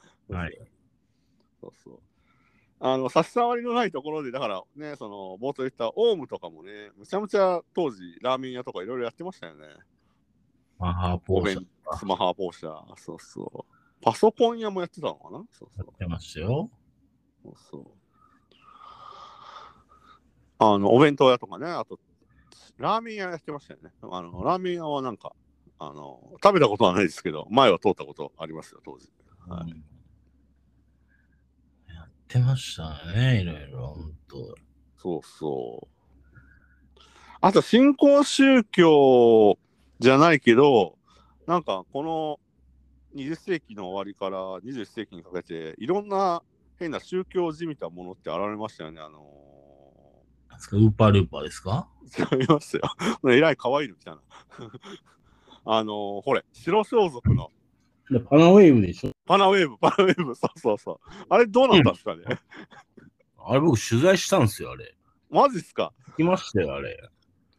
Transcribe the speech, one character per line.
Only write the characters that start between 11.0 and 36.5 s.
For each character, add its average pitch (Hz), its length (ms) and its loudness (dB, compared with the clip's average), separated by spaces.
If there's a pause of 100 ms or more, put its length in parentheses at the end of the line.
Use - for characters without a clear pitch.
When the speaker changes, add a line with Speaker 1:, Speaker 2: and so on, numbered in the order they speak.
Speaker 1:
ー - 40 -4
ポ 95 200 -2
ー 92 100 -2
シ 95 80 -4
ャ - 20 -10
ー。 - 20 -16
Speaker 2:
お - 0 -
弁-、 92 60 -20 (320)
ス 104 60 -14
マ 98 100 -2
ハ 92 160 -2
ー - 20 -2
ポ 95 140 -8
ー 85 80 -12
シ - 100 -18
ャ 78 40 -12
ー、 78 260 -20
そ - 200 -18
う - 40 -18
そ - 500 -16
う。 - 40 -20 (280)
パ 113 140 0
ソ 214 160 2
コ 233 220 -2
ン 233 60 -12
屋 220 120 -8
も 185 80 -8
や 175 80 -8
っ - 20 -14
て - 120 -20
た 139 60 -6
の 78 80 -8
か 73 140 -20
な？ 143 220 -18
そ - 140 -20
う - 120 -20
そ 92 60 -12
う。 - 20 -20
Speaker 1:
や - 80 -20
っ - 40 -20
て 92 100 -12
ま 82 120 -10
し - 140 -20
た 76 60 -14
よ。 135 320 -6 (720)
Speaker 2:
そ - 60 -20
う - 80 -20
そ - 220 -20
う。 - 200 -20 (2500)
あ 107 200 4
の、 101 160 0
お 123 60 6
弁 147 160 4
当 131 140 4
屋 123 80 2
と 95 100 -12
か 92 120 -16
ね、 147 80 -10
あ 160 180 -8
と、 - 140 -20 (800)
ラ 180 200 -4
ー - 20 -14
メ 226 120 -14
ン - 20 -14
屋 190 140 -10
や 175 60 -12
っ 156 60 -14
て - 100 -16
ま 147 80 -12
し - 80 -20
た - 60 -20
よ - 100 -20
ね。 80 80 -20 (100)
あ 90 200 -12
の、 87 220 -14
ラ 156 120 -2
ー - 20 -6
メ 185 140 -8
ン 175 40 -8
屋 165 120 -10
は 143 140 -6
な 127 100 -8
ん 101 60 -14
か、 - 160 -18 (460)
あ 73 140 -16
の、 71 280 -20 (200)
食 202 140 6
べ 180 60 4
た 131 60 4
こ 101 100 -2
と 117 80 2
は 90 80 4
な 98 80 2
い - 20 4
で 85 60 0
す - 120 -18
け 85 100 -6
ど、 76 200 -10
前 123 200 6
は 85 60 2
通 - 120 -2
っ 90 40 0
た - 120 -14
こ 71 80 -20
と 71 240 -14
あ 80 80 -14
り 78 80 -14
ま 78 100 -14
す - 100 -20
よ、 - 120 -20
当 65 120 -20
時。 - 140 -20 (360)
は 87 200 -12
い。 82 40 -14
Speaker 1:
う 80 40 -18
ん。 78 80 -20 (2000)
や - 100 -20
っ - 60 -20 (200)
て 127 100 0
ま 127 160 2
し - 220 -10
た 78 360 -14
ね、 120 280 2
い 90 40 -4
ろ 85 80 -8
い 71 160 -16
ろ、 64 180 -12
ほ 78 140 -16
ん 78 120 -16 (140)
と。 - 280 -16 (420)
Speaker 2:
そ 87 200 -8
う 69 60 -10
そ 64 680 -10
う。 - 1120 -20 (400)